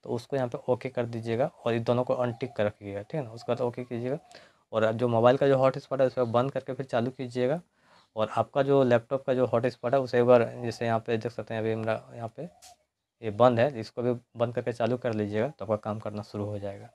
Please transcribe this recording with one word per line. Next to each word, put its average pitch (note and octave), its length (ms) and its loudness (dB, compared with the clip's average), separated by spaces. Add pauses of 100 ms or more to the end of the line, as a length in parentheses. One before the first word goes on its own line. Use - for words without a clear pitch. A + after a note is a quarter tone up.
तो B2 60 -10
उसको A#2+ 260 -4
यहाँ B2+ 120 0
पे A#2+ 100 -8 (100)
ओके B2+ 200 -2
कर B2 180 -4
दीजिएगा A#2 400 -2 (100)
और A#2 180 -2
इन A#2 100 -2
दोनों B2 200 2
को B2+ 120 -2
अनटिक B2 360 -4
कर G#2+ 140 -2
रखिएगा, G2+ 360 -8
ठीक - 120 -12
है D#3 100 -4
ना। A2+ 60 -12
उसके A#2 220 -8
बाद A#2+ 80 -2
ओके B2 240 -4
कीजिएगा B2+ 340 -6 (540)
और A2 200 2
जो A#2 160 0
मोबाइल A#2+ 280 6
का C#3 120 2
जो C3+ 80 6
हॉटस्पॉट C3 440 0
है C3 60 6
उसको B2+ 220 0
बंद A#2+ 240 2
करके C3 200 -8
फिर C3 140 -8
चालू A#2+ 240 -2
कीजिएगा B2+ 500 -2 (560)
और A2 200 0
आपका A#2 260 0
जो C#3 220 6
लैपटॉप A#2+ 400 2
का C3 100 0
जो B2 120 2
हॉटस्पॉट A#2+ 480 -2
है C#3 60 4
उसे B2+ 200 0
एक B2 60 6
बार, A#2+ 180 8 (180)
जैसे A#2 240 -4
यहाँ A2+ 140 2
पे A#2 160 -4
देख A2 160 -6
सकते A2+ 220 -10
हैं A2+ 60 -4
अभी A2 140 -2
मेरा A2 280 -4 (120)
यहाँ A#2 220 -12
पे D#3 120 -12 (760)
ये A2+ 100 -2
बंद A#2 280 6
है, B2+ 200 0
इसको A2 220 -8
भी B2 100 0 (240)
बंद A#2 180 -2
करके B2 180 -4
चालू A#2+ 240 0
कर B2 180 -4
लीजिएगा G#2+ 340 -2
तो D3+ 160 -12
आपका G#2+ 140 0
काम G#2+ 200 -6
करना G#2 240 -8
शुरू G#2+ 220 -8
हो G#2 140 -6
जाएगा। G2+ 360 -12